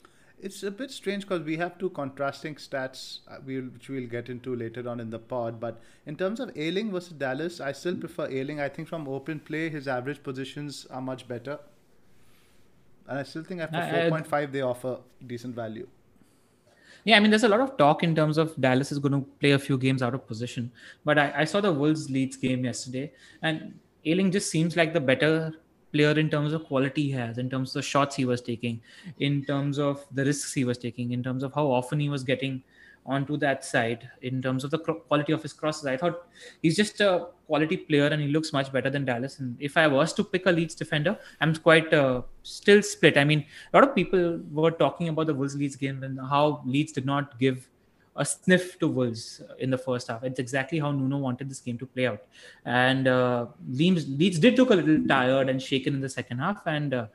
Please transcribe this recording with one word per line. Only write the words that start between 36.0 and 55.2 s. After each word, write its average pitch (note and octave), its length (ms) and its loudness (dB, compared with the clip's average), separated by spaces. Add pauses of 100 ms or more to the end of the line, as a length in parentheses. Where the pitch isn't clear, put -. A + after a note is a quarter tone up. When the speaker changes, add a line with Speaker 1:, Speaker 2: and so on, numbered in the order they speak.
Speaker 2:
he's D#3+ 140 4
just G#3 240 0
a F3+ 280 4 (180)
quality D#3 320 2
player C#3+ 300 2
and D3+ 120 0
he D3 80 -2
looks D#3 240 0
much C3+ 220 -2
better C3 160 0
than C#3 160 -2
Dallas. B2+ 340 -4
And B2+ 200 -6
if C#3+ 180 -2
I D#3+ 100 8
was D3 260 4
to G3+ 100 0
pick G3 240 0
a F#3 40 6
Leeds E3 220 2
defender, D#3+ 440 -2 (220)
I'm D#3+ 160 4
quite, D#3+ 380 6
uh, C3 300 4 (180)
still - 400 6
split. - 340 4
I C#3+ 80 6
mean, D3+ 220 4 (260)
a E3+ 60 8
lot A#3+ 100 10
of C#4 80 -2
people F3 460 2 (100)
were D#3 200 4
talking D#3+ 380 0
about D#3 180 0
the D#3 80 0
Wolves C#3 200 -4
Leeds C#3+ 200 -4
game C3+ 280 -6
and C3+ 160 -8
how C#3+ 460 2
Leeds C#3 280 0
did C3 120 -4
not C#3 340 -2
give B2+ 300 0 (460)
a C#3+ 100 0
sniff - 540 2
to E3 80 2
Wolves B2 540 -2 (180)
in C3 100 -4
the C3 80 0
first B2+ 300 -4
half. A2+ 160 -8
It's C3 160 -6
exactly C3 400 -2
how D3 120 -2
Nuno C3+ 260 0
wanted B2+ 300 -4
this C3+ 120 -12
game A#2+ 200 -8
to C3 60 -10
play B2+ 220 -2
out. A#2+ 160 -6 (400)
And, C3 440 2
uh, B2 400 2 (220)
Leeds, D#3 380 2
Leeds D#3 320 2
did A#3 180 8
look B3+ 140 6
a G#3+ 40 6
little D#3 300 4
tired C3+ 440 4